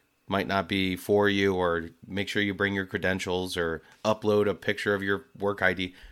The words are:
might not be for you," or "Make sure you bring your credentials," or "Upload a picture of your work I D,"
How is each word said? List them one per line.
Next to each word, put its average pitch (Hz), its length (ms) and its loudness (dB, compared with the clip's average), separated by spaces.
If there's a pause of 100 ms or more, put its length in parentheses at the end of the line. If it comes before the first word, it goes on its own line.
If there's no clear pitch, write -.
(280)
might 95 180 0
not 95 220 0
be 95 260 0
for 104 340 2
you," 98 260 2
or 85 360 0 (160)
"Make 95 220 -6
sure - 140 -2
you 101 120 0
bring 98 200 0
your 98 120 -2
credentials," 92 680 -2
or 82 260 -2 (220)
"Upload 107 440 2
a 95 60 0
picture 101 400 -2
of 98 80 -2
your 98 220 -2 (140)
work 101 220 -4
I 92 140 2
D," 92 200 -6 (180)